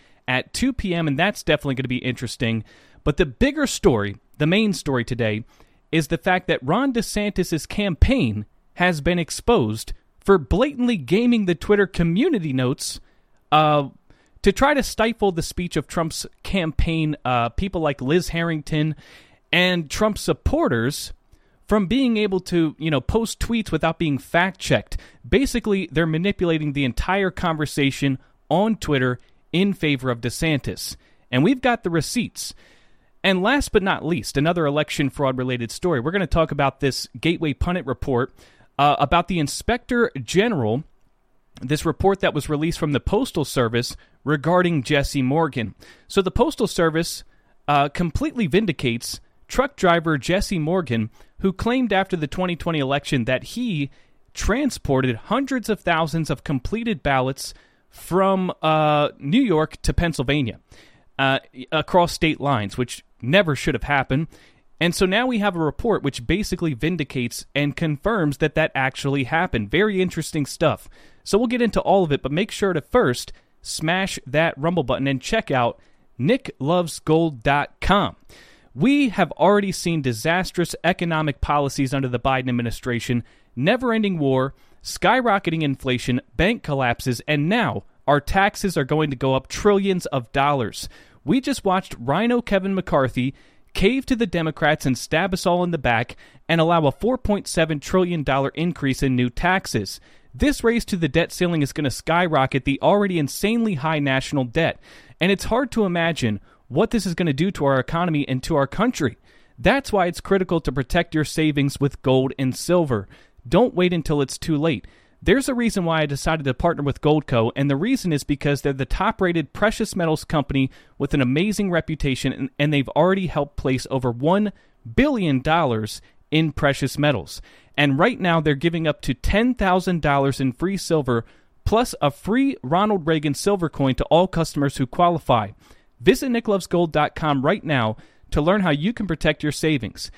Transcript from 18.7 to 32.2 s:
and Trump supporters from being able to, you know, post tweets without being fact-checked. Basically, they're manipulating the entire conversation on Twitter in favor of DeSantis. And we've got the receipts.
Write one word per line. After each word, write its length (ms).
and 380
Trump 280
supporters 960
from 200
being 280
able 240
to, 400
you 100
know, 120
post 380
tweets 300
without 300
being 180
fact-checked. 800
Basically, 640
they're 140
manipulating 640
the 140
entire 460
conversation 840
on 300
Twitter 420
in 220
favor 360
of 120
DeSantis. 760
And 140
we've 180
got 220
the 60
receipts. 640